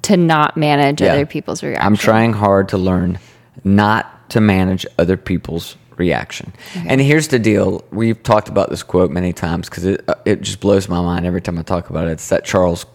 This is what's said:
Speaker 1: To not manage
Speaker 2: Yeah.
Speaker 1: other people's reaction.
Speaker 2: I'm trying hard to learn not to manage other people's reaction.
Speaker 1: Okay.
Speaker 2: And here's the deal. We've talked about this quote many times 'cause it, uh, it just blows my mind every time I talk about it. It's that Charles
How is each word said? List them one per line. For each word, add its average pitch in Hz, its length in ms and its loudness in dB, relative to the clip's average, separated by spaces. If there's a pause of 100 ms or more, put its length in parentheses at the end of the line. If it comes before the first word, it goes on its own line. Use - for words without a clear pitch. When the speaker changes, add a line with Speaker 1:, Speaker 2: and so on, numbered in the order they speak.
Speaker 1:
To 208 140 2
not 160 400 2
manage 147 440 2
Speaker 2:
Yeah. - 140 2
Speaker 1:
other 143 120 0
people's - 360 -8
reaction. - 240 -2
Speaker 2:
I'm 104 100 4
trying 113 360 2
hard 98 380 2
to 101 80 -2
learn 90 400 0 (460)
not 104 680 2
to 117 100 2
manage 95 440 2 (140)
other 90 180 2
people's - 600 -6 (200)
reaction. - 560 -4 (240)
Speaker 1:
Okay. 170 120 -10
Speaker 2:
And 135 120 2
here's 151 280 2
the 127 100 2
deal. 98 440 0 (100)
We've 113 300 -2
talked 107 260 2
about 98 220 0
this - 120 -8
quote 90 300 2
many 90 200 -2
times 87 360 -4
'cause 87 160 -10
it, 95 240 -2
uh, 78 60 0 (100)
it 101 180 -2
just 98 180 -8
blows 98 280 2
my 87 120 -2
mind 87 240 -2
every 90 160 -2
time 87 180 -6
I 82 40 -8
talk 87 260 -4
about 82 200 -4
it. 80 40 -4
It's - 160 -10
that - 160 -2
Charles 90 400 0 (100)